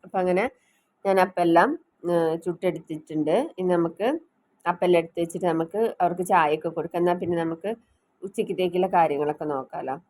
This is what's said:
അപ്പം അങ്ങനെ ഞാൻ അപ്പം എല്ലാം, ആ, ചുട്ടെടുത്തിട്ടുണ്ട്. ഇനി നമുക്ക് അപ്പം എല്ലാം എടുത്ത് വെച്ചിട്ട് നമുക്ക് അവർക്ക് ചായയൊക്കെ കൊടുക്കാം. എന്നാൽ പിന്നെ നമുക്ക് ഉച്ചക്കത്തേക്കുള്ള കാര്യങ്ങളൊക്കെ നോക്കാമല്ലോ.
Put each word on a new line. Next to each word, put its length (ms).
അപ്പം 160
അങ്ങനെ 320
ഞാൻ 140
അപ്പം 220
എല്ലാം, 380
ആ, 240
ചുട്ടെടുത്തിട്ടുണ്ട്. 1200
ഇനി 100
നമുക്ക് 520
അപ്പം 180
എല്ലാം 140
എടുത്ത് 200
വെച്ചിട്ട് 260
നമുക്ക് 560
അവർക്ക് 240
ചായയൊക്കെ 440
കൊടുക്കാം. 300
എന്നാൽ 180
പിന്നെ 200
നമുക്ക് 380
ഉച്ചക്കത്തേക്കുള്ള 640
കാര്യങ്ങളൊക്കെ 580
നോക്കാമല്ലോ. 480